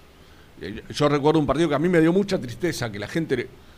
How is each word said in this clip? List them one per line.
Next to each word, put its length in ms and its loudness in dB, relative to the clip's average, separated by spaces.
Eh, 200 -10
yo 140 2
recuerdo 320 2
un 60 0
partido 220 2
que 60 0
a 40 2
mí 100 2
me 120 4
dio 140 6
mucha 240 0
tristeza, 520 -6
que 80 -10
la 100 -8
gente 280 -2
le 120 -4